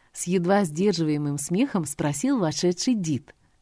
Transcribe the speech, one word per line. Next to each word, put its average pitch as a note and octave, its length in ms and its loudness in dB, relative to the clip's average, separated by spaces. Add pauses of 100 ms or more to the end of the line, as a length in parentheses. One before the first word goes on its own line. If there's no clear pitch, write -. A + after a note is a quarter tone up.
(140)
с - 140 -8
едва F#3+ 360 2
сдерживаемым D3+ 720 0
смехом F3+ 480 0
спросил F#3 540 0
вошедший F3 540 0
Дид. D#3+ 420 -4 (260)